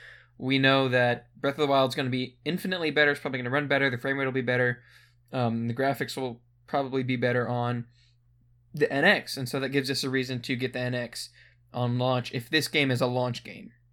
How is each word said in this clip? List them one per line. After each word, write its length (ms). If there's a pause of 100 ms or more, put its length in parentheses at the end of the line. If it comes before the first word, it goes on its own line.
(380)
we 200
know 300
that 400 (120)
Breath 140
of 60
the 60
Wild's 280
gonna 160
be 340
infinitely 460
better, 200
it's 100
probably 180
gonna 120
run 180
better, 220
the 80
frame 200
rate 60
will 80
be 80
better, 420 (500)
um, 360
the 60
graphics 420
will 240 (260)
probably 360
be 140
better 320
on 360 (880)
the 200
N 120
X, 320
and 120
so 120
that 80
gives 220
us 120
a 80
reason 320
to 140
get 160
the 80
N 140
X 360 (420)
on 260
launch, 340
if 180
this 180
game 220
is 100
a 60
launch 380
game, 260 (220)